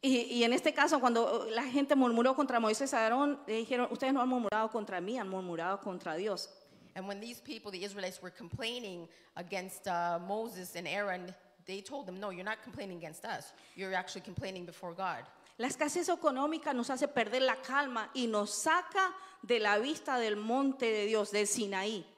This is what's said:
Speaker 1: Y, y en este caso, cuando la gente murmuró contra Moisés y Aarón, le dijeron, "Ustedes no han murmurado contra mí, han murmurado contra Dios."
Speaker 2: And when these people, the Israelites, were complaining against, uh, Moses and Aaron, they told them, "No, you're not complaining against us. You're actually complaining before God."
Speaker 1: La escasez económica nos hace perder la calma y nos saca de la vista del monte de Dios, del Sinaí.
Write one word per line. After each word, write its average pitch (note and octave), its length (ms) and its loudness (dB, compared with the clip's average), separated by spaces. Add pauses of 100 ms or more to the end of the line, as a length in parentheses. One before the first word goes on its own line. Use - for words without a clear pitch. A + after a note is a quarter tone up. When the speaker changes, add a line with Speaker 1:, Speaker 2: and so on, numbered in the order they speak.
Speaker 1:
Y, C4 280 4
y A#3+ 140 4
en A#3 80 6
este D4 200 4
caso, D4 280 4
cuando A#3 500 4
la A#3 140 0
gente C#4 320 4
murmuró B3 400 6
contra C4 240 2
Moisés A3+ 320 2
y C#4+ 40 2
Aarón, C4 500 2
le G#3+ 80 -2
dijeron, A#3+ 360 0
"Ustedes C4 220 0
no C4+ 80 4
han B3 80 2
murmurado A3 420 2
contra G3+ 300 -4
mí, G#3 180 -4
han G3+ 100 -4
murmurado F#3 520 -2
contra F3+ 360 -6
Dios." F#3+ 340 -4 (440)
Speaker 2:
And F#3+ 140 -8
when G3+ 120 -8
these A#3 200 -14
people, A3 320 -12
the F3+ 120 -8
Israelites, G3 380 -8
were F3+ 80 -10
complaining G#3 800 -8 (260)
against, F#3 540 -8
uh, F3 320 0
Moses F#3+ 560 -6
and E3+ 100 -6
Aaron, F#3 480 -4 (300)
they G3 180 -8
told A#3+ 240 -10
them, F#3 140 -10
"No, G#3 100 -4
you're F#3 140 -8
not G#3+ 180 -4
complaining G3 360 -10
against D#3+ 260 -12
us. - 280 -8 (220)
You're F#3+ 200 -6
actually F3+ 280 -4
complaining F#3 420 -8
before E3+ 300 -12
God." E3+ 300 -4 (340)
Speaker 1:
La A3+ 80 -2
escasez D4 420 0
económica D#4 680 2
nos A#3+ 160 -2
hace C4+ 180 2
perder B3+ 340 2
la B3 140 4
calma B3+ 580 -2
y B3+ 120 2
nos G#3 240 2
saca F4+ 640 2 (280)
de A#3 160 4
la G#3 200 6
vista C4+ 400 0
del A3 180 2
monte B3+ 480 0
de G#3+ 220 2
Dios, G#3+ 260 2
del G#3 140 2
Sinaí. G3+ 580 -2 (140)